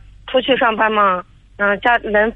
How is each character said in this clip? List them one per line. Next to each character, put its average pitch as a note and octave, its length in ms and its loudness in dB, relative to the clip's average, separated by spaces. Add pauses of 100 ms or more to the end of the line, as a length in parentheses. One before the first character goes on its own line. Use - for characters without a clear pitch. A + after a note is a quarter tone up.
(260)
出 B3+ 160 -2
去 B3+ 160 0
上 A3+ 180 0
班 G#3+ 160 0
嘛， G3 320 0 (340)
嗯， G3+ 240 -2
家， A#3+ 220 2
能 G#3+ 320 0